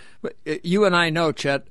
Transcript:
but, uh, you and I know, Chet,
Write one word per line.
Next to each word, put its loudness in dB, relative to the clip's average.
but, -8
uh, -4
you 2
and 4
I 2
know, 0
Chet, -2